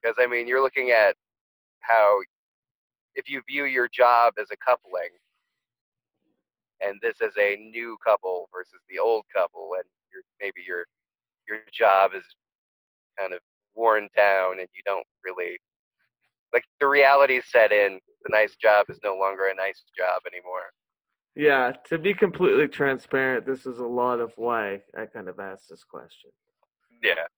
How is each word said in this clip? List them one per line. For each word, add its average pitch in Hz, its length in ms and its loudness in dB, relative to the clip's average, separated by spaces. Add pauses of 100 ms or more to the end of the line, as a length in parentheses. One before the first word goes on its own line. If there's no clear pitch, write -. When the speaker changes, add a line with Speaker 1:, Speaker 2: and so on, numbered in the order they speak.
Speaker 1:
'Cause, 113 140 -2
I 123 100 4
mean, 120 200 -4
you're 131 140 2
looking 131 300 0
at 107 240 4 (680)
how 104 380 4 (960)
if 135 140 -12
you 139 180 -8
view 143 180 -6
your 131 220 -2
job 120 520 4
as 107 120 -6
a 104 60 -12
coupling, 92 520 -4 (1700)
and 98 200 -8
this 113 200 -6
as 107 160 -4
a 101 200 0
new 113 460 -14
couple 92 500 -2
versus 92 360 -18
the 95 100 -12
old 110 260 0 (100)
couple, 87 400 -6
and 92 80 -8 (280)
your, 95 120 -20 (160)
maybe 98 260 -12
your, 90 200 -10 (640)
your 107 120 -10 (120)
job 98 440 4
is 92 80 -12 (960)
kind 95 140 -6
of 90 60 -12 (360)
worn 107 400 0
down 95 440 2
and 92 140 -10
you 95 120 -20
don't 98 200 -4 (180)
really, 90 360 -10 (960)
like, 120 120 0 (140)
the 143 80 2
reality 139 580 6
set 110 260 4
in, 101 280 2 (240)
the 107 60 -10
nice 107 260 2
job 104 340 4
is - 140 -16
no 98 140 -4
longer 98 300 -2
a 95 80 -4
nice 95 280 -8 (140)
job 92 240 -2 (100)
anymore. 90 400 -14 (640)
Speaker 2:
Yeah, 139 360 2 (180)
to 165 80 -4
be 180 160 -2
completely 143 540 2
transparent, 131 800 -2
this 131 200 -8
is 123 140 -12
a 123 60 -6
lot 123 340 -2
of 117 180 -6
why 107 440 -4 (160)
I 110 100 -10
kind 101 200 -16
of 92 120 -14
asked 98 300 -16
this 82 140 -20
question. - 460 -20 (720)
Speaker 1:
Yeah. 85 240 0 (120)